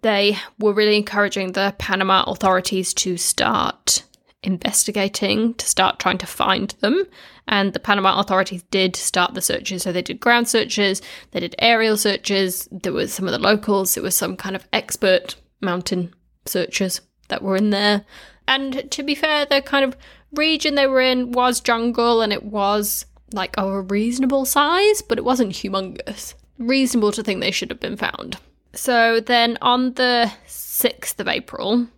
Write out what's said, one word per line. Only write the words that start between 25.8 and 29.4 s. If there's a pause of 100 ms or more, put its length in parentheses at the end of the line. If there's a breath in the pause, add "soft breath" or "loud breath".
Reasonable
to
think
they
should
have
been
found. (380)
So
then